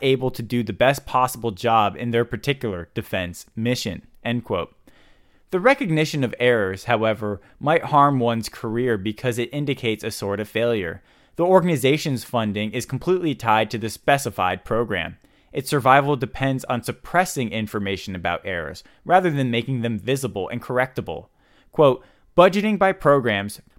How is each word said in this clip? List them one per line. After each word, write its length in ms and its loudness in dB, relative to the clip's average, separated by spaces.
able 280 2
to 120 -10
do 200 -2
the 100 -6
best 340 2
possible 440 0
job 460 2
in 140 -6
their 140 2
particular 680 -6
defense 540 -8
mission," 460 -4
end 220 -4
quote. 300 -6
The 100 0
recognition 640 0
of 140 -4
errors, 460 2
however, 560 0
might 240 0
harm 340 4
one's 320 0
career 480 -2
because 400 -4
it 140 -2
indicates 500 -2
a 80 -6
sort 300 -4
of 80 -6
failure. 540 -2
The 80 2
organization's 800 4
funding 480 -2
is 120 -4
completely 500 -2
tied 360 2
to 80 -6
the 120 -4
specified 760 -2
program. 540 -4
Its 180 -6
survival 460 6
depends 480 -4
on 180 -4
suppressing 680 -2
information 640 -6
about 280 -4
errors, 380 -8
rather 260 4
than 200 -2
making 320 -2
them 160 -2
visible 500 -4
and 120 -6
correctable. 680 -4
Quote, 300 4
"Budgeting 420 4
by 140 2
programs, 680 0